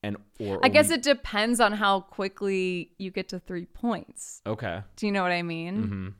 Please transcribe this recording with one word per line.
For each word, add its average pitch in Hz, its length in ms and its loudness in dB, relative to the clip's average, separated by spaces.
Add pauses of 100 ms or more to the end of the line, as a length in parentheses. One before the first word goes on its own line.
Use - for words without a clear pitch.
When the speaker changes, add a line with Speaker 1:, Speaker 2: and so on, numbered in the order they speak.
Speaker 1:
And, 101 140 -4 (220)
or - 260 -2
Speaker 2:
I - 40 8
guess 294 180 8
Speaker 1:
only 330 100 0
Speaker 2:
it 247 60 -2
depends 240 580 2
on 208 120 6
how 202 280 4
quickly 190 1000 -4
you 190 120 -8
get 190 200 -6
to 185 100 -8
three 175 260 -10
points. - 800 -8
Speaker 1:
Okay. 107 340 -4 (160)
Speaker 2:
Do 208 100 -4
you 208 60 0
know 196 100 0
what 180 100 2
I 175 100 0
mean? 170 420 -6
Speaker 1:
Mm-hmm. 190 240 -6 (120)